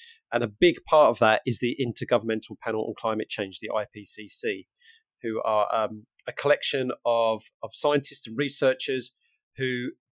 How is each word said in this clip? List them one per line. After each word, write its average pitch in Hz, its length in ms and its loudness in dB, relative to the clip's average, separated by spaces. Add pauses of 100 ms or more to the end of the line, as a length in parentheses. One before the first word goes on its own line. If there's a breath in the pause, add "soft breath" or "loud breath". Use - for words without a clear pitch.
(320 soft breath)
And 120 120 0
a 110 40 -2
big 165 280 4 (100)
part 147 240 8
of 120 80 0
that 110 260 6
is 117 140 0
the 123 220 -2
Intergovernmental 113 840 -2
Panel 110 240 -2
on 113 100 -6
Climate 107 320 -4
Change, 95 320 -8
the 107 140 -8
I 107 180 0
P 104 120 -16
C 104 240 -16
C, 98 400 -6 (540 soft breath)
who 110 200 -4
are, 107 320 2
um, 107 320 -2 (220)
a 120 40 -6
collection 139 600 0 (120)
of, 113 380 2 (200)
of - 100 -10
scientists 147 540 -2
and 110 120 -12
researchers 131 760 0 (440)
who 127 320 -4 (240)